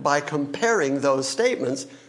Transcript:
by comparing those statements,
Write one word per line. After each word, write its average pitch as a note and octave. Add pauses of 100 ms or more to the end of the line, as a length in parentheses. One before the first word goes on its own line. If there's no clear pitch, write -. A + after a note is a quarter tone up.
by D3
comparing D3
those C3+
statements, F3 (220)